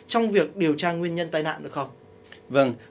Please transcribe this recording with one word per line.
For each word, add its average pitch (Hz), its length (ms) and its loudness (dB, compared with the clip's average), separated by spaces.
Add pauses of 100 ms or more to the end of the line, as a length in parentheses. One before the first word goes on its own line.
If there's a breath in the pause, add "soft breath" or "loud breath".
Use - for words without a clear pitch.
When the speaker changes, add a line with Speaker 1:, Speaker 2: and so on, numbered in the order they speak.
Speaker 1:
trong 233 220 2
việc 190 260 2
điều 165 180 2
tra 170 180 0
nguyên 170 220 -4
nhân 170 160 -4
tai 160 120 -2
nạn 156 200 -4
được 143 100 -12
không? 139 160 -6 (600 loud breath)
Speaker 2:
Vâng, 127 260 4 (160 loud breath)